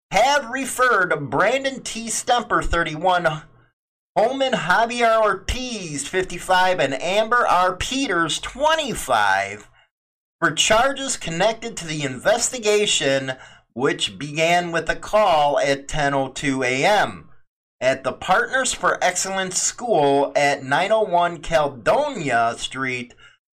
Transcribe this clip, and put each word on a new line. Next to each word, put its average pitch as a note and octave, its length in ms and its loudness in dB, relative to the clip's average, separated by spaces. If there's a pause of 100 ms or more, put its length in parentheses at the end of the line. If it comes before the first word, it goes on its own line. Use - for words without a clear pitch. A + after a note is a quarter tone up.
(120)
have C4 360 4
referred G3+ 800 0
Brandon A#3+ 540 0
T A3+ 240 -10
Stemper, A3+ 580 0
thirty-one, E3 760 0 (760)
Holman C4 360 0
Javier A3+ 680 2
Ortiz, G3+ 840 -4
fifty-five, F#3 720 0
and C#3 160 0
Amber A3 520 0
R F#3 300 2
Peters, F#3+ 640 -2
twenty-five, A#2+ 1300 0 (720)
for D#3+ 120 2
charges C4+ 680 0
connected A3 580 -2
to E3 100 -12
the D#3 180 -6
investigation, F3+ 1300 0 (400)
which F3 440 -2
began E3 540 0
with E3 160 -2
a D#3+ 80 -2
call D#3+ 640 2
at C#3 280 0
ten C#3+ 280 0
oh C3+ 140 0
two C3+ 340 -4
A B2+ 200 0
M D#3 420 0 (540)
at C3 260 0
the B2 80 -2
Partners A#3+ 600 0
for - 320 0
Excellence F#3 560 -2
School C#3+ 760 2
at C#3 300 2
nine D#3+ 260 0
oh A3 120 4
one F3 400 0
Caledonia C#3+ 1120 0
Street, B2+ 580 -6 (400)